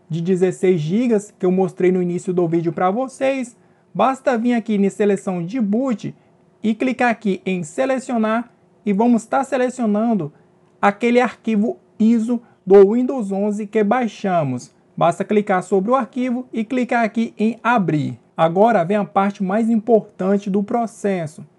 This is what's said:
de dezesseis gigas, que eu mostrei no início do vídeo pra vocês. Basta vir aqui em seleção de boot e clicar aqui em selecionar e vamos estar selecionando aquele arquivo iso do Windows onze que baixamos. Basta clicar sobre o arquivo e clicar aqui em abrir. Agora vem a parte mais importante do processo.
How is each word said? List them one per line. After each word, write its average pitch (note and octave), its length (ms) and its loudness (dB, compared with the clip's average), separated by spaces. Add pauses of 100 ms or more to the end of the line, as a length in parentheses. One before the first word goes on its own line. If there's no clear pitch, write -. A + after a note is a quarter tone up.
de E3 140 -4
dezesseis F#3 580 2
gigas, G#3 580 -2
que - 60 -4
eu F3+ 80 2
mostrei F#3 400 0
no F#3 80 0
início F3 320 -4
do F3 160 0
vídeo E3 240 -2
pra F3+ 180 0
vocês. C4 640 -4 (380)
Basta B3 460 0
vir A#3+ 160 0
aqui A3 220 -2
em G3 120 2
seleção G3 560 -2
de G#3+ 160 -6
boot G#3+ 540 -2 (480)
e G#3+ 120 0
clicar B3 360 0
aqui G#3 340 -2
em F#3 180 -2
selecionar A#3+ 880 -2 (360)
e G#3 80 2
vamos A#3 260 4
estar C4 240 -2
selecionando A3+ 880 -2 (480)
aquele A#3 400 2
arquivo A3 560 -2 (220)
iso A#3 420 2 (240)
do G3 280 8
Windows B3 400 -2
onze G#3 340 -4
que G#3+ 160 0
baixamos. F#3+ 880 -2 (240)
Basta E3 280 0
clicar G3+ 400 0
sobre G3 260 0
o B3+ 60 4
arquivo B3+ 560 -4
e A3+ 120 -4
clicar A#3+ 400 -2
aqui A3+ 320 -4
em A3 240 0
abrir. D#3 600 0 (160)
Agora F3+ 480 2
vem G3 120 0
a G3+ 80 -2
parte G3 380 -2
mais G#3 260 0
importante G#3 800 0
do G3 140 0
processo. G3+ 840 -6 (140)